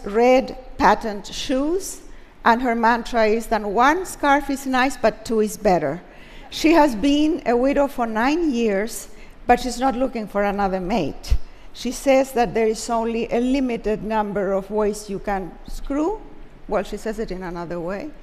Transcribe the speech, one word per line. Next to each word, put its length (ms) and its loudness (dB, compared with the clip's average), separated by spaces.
red 520 4
patent 480 2
shoes, 760 -4
and 180 4
her 120 0
mantra 520 2
is 220 0
that 140 0
one 440 2
scarf 440 0
is 160 -4
nice, 300 0
but 280 0
two 160 0
is 160 -2
better. 440 2
She 240 2
has 220 6
been 500 2
a 120 4
widow 320 2
for 180 -2
nine 460 0
years, 560 0
but 140 6
she's 200 -6
not 160 2
looking 300 -2
for 180 0
another 360 0
mate. 560 0
She 180 -6
says 400 2
that 220 0
there 120 2
is 240 -2
only 420 -2
a 80 2
limited 640 0
number 480 -2
of 180 -2
ways 380 -2
you 100 -6
can 340 -4
screw. 540 -4
Well, 140 0
she 160 -8
says 200 -6
it 120 -6
in 120 -8
another 380 -8
way. 300 -8